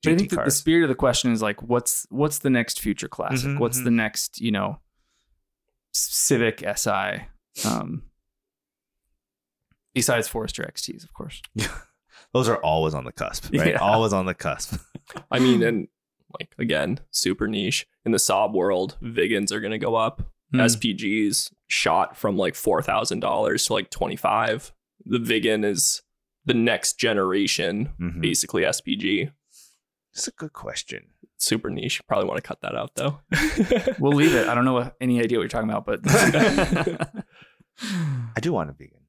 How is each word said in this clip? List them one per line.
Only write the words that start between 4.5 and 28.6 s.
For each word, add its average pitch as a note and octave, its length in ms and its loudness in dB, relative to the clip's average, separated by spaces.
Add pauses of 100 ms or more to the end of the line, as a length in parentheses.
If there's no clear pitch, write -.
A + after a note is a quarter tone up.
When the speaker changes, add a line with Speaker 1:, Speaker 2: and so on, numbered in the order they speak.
Speaker 1:
know, G2 300 -2 (1120)
C-, - 180 -2 (240)
Civic A2+ 300 0
S G2+ 240 -2
I? G2 400 -2 (360)
Um, - 380 -4 (1900)
besides A#2+ 320 2
Forester - 400 -6
X - 160 -12
Ts, - 220 -12
of - 80 -20
course. - 360 -14
Speaker 2:
<laughs> - 60 -20
Yeah. G#2 140 -2 (640)
Those E3+ 160 4
are A2+ 80 4
always D#2 380 2
on C2+ 100 -6
the B1 80 -12
cusp, - 420 -8
right? - 200 4
Speaker 1:
Yeah. - 40 0
Speaker 2:
Always G#2+ 340 4
on F#2+ 140 0
the F2+ 80 -2
cusp. - 460 -6 (260)
<laughs> - 240 -14
Speaker 3:
I B2 80 0
mean, B2+ 240 6
and, A2+ 240 0 (540)
like, - 180 -14
again, D#2 400 0 (140)
super - 340 -2
niche. G#2 400 -4 (180)
In A#2 60 0
the A2+ 80 4
Saab G2+ 340 2
world, F#2 480 0
Vigans G#2 520 0
are G#2+ 80 -2
gonna A2 180 -4
go A2+ 160 -2
up. A2+ 280 0 (280)
Speaker 1:
Hmm. B2+ 100 2
Speaker 3:
S A#2 160 4
P A2 180 -2
Gs G#2 560 -2 (160)
shot - 500 2
from, G2+ 200 -2
like, F#2 180 0
four F2 280 0
thousand - 380 -2
dollars - 460 0
to, - 80 -2
like, G2+ 160 -2
twenty-five. - 840 -2 (320)
The A#2+ 140 0
Vigan A2+ 460 0
is - 380 0 (420)
the C3 100 2
next A#2 440 2
generation, G2+ 920 0 (100)
Speaker 2:
Mm-hmm. E2+ 200 -6
Speaker 3:
basically E2+ 440 0